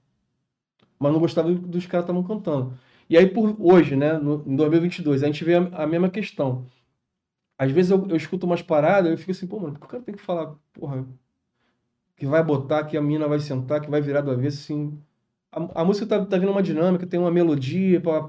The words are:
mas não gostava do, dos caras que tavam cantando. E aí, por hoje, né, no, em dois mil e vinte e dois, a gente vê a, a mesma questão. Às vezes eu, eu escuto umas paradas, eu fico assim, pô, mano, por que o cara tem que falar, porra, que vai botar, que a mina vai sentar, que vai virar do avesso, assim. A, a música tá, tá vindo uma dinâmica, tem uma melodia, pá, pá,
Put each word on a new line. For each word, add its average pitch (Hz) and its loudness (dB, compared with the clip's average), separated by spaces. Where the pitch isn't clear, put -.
mas 143 2
não 160 2
gostava 165 0
do, 180 2
dos 175 -8
caras 175 -2
que - -14
tavam 180 -2
cantando. 160 -4
E 160 6
aí, 180 10
por 214 2
hoje, 170 6
né, 147 2
no, 147 -2
em 135 -4
dois 151 2
mil 160 4
e 165 2
vinte 175 -2
e - -10
dois, 143 0
a - 2
gente 151 -2
vê 170 4
a, 175 0
a 151 -2
mesma 170 2
questão. 135 -4
Às 135 0
vezes 175 4
eu, 190 2
eu 170 0
escuto 170 -4
umas 175 0
paradas, 165 2
eu 165 0
fico 175 -8
assim, 185 -8
pô, 202 -10
mano, 156 -8
por 147 -18
que - -20
o - -20
cara 247 -12
tem 208 -12
que 202 -18
falar, 160 -6
porra, 135 -10
que 143 -8
vai 160 4
botar, 151 0
que 151 -8
a 151 0
mina 151 0
vai 147 0
sentar, 139 -4
que 151 -12
vai 147 0
virar 143 -2
do 143 -2
avesso, 135 -2
assim. 147 -6
A, 165 -6
a 165 2
música 208 2
tá, 202 0
tá 190 -2
vindo 190 2
uma 202 2
dinâmica, 175 0
tem 175 -2
uma 175 2
melodia, 170 2
pá, 156 0
pá, 151 -10